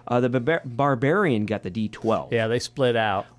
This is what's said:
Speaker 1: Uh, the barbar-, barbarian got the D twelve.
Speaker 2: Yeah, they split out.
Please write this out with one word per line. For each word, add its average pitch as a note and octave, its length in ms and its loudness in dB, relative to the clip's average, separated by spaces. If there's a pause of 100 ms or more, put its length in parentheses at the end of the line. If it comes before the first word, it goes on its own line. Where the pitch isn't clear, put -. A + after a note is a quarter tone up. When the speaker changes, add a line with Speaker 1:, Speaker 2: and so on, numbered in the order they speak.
Speaker 1:
Uh, B2 140 0
the B2 100 4
barbar-, C3 360 0
barbarian C3+ 800 2
got G2+ 180 -2
the A2 60 -8
D G#2+ 180 -4
twelve. G2+ 460 -2
Speaker 2:
Yeah, A2+ 140 2
they A#2+ 120 0
split B2 380 0
out. G#2 280 0 (140)